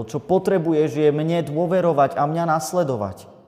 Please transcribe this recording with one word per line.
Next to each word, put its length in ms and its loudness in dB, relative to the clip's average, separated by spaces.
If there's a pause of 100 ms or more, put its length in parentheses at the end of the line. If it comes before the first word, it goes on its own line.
čo 160 -8
potrebuješ, 720 0
je 160 4
mne 320 -2
dôverovať 720 0
a 80 0
mňa 240 -2
nasledovať. 800 -2 (220)